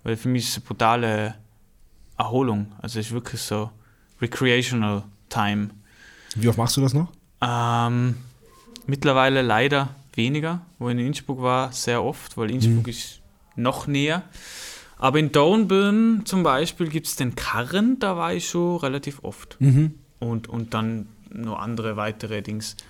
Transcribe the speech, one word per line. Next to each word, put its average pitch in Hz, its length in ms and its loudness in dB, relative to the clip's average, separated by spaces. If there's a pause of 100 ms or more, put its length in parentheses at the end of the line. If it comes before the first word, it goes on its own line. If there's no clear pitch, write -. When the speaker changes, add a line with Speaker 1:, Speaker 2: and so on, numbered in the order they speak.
Speaker 1:
Weil 113 140 -2
für 131 120 -4
mich 123 160 0
ist - 60 -4
es - 60 -4
eine - 100 -10
brutale 110 680 0 (840)
Erholung. 113 640 0
Also 113 200 -8
es 104 60 -6
ist 117 60 -10
wirklich 120 280 -8
so 107 300 -4 (500)
recreational 120 840 0 (260)
time. 104 400 0 (640)
Speaker 2:
Wie 110 140 0
oft 104 100 2
machst 117 180 2
du 135 60 2
das 127 120 2
noch? 165 140 2 (340)
Speaker 1:
Ähm, 120 760 0 (680)
mittlerweile 135 560 4
leider 135 520 2 (200)
weniger. 151 460 -2 (180)
Wo 120 100 -4
ich 123 100 0
in 120 80 0
Innsbruck 139 360 -6
war, 127 300 0
sehr 120 300 -2
oft, - 360 -6
weil 110 120 -2
Innsbruck 113 360 4
Speaker 2:
Mhm. - 40 -8
Speaker 1:
ist - 300 -12 (360)
noch 131 300 -2
näher. 147 360 0 (760)
Aber 135 200 2
in 151 140 2
Dornbirn 202 960 4
zum 185 160 2
Beispiel 160 460 2
gibt's 151 280 -6
den 123 180 -2
Karren, 185 680 0
da 190 180 0
war 170 160 -2
ich 175 140 -6
schon 175 320 0
relativ 139 420 -6
oft. - 380 -14
Speaker 2:
Mhm. 139 340 6 (240)
Speaker 1:
Und, 117 300 -6
und 117 260 -8
dann 110 340 -2 (240)
noch 110 260 -8
andere 110 380 -6
weitere 107 460 -6
Dings. 107 340 -8 (140)